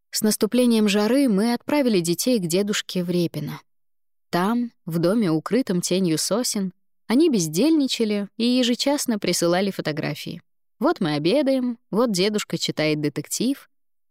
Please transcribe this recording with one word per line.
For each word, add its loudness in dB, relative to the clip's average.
С -6
наступлением 2
жары 2
мы 2
отправили 0
детей 0
к -2
дедушке -2
в -6
Репино. -2
Там, 0
в -4
доме, 2
укрытом 0
тенью 0
сосен, -2
они 4
бездельничали 0
и -2
ежечасно 0
присылали 0
фотографии. -6
Вот 0
мы 0
обедаем, 0
вот 0
дедушка -2
читает -2
детектив, -4